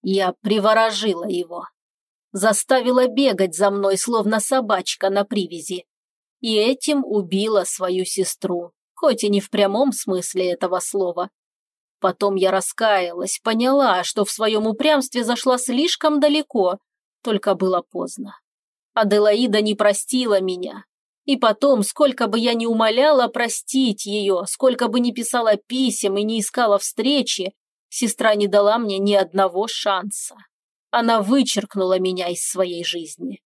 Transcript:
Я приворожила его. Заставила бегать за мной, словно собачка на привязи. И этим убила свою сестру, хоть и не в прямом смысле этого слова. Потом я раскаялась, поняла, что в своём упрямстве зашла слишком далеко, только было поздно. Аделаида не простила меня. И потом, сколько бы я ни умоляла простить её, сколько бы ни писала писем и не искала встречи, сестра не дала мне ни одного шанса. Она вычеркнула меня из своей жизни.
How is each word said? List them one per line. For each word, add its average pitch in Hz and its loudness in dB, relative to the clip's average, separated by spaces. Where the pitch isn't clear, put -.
Я 190 0
приворожила 214 2
его. 175 -6
Заставила 247 2
бегать 208 2
за 196 4
мной, 196 0
словно 220 0
собачка 208 -2
на 202 0
привязи. 180 -6
И 226 -2
этим 262 0
убила 202 0
свою 185 -4
сестру, 180 -6
хоть 247 0
и 208 0
не 202 2
в - -18
прямом 208 2
смысле 180 -4
этого 180 -4
слова. 180 -4
Потом 196 0
я 185 2
раскаялась, 185 -2
поняла, 226 2
что 208 -2
в - -4
своём 220 -2
упрямстве 262 0
зашла 240 0
слишком 294 0
далеко, 262 0
только 202 0
было 185 0
поздно. - -12
Аделаида 208 4
не 214 0
простила 208 0
меня. 185 -6
И 277 2
потом, 240 2
сколько 254 0
бы 220 0
я 233 0
ни 233 -2
умоляла 233 4
простить 233 -2
её, 202 0
сколько 247 0
бы 233 0
ни 240 2
писала 233 0
писем 214 -2
и 202 0
не 220 -2
искала 208 0
встречи, 233 -2
сестра 220 2
не 208 2
дала 208 4
мне 202 -4
ни 202 2
одного 190 0
шанса. 196 -6
Она 233 2
вычеркнула 196 0
меня 185 -2
из 175 -6
своей 180 -4
жизни. 165 -8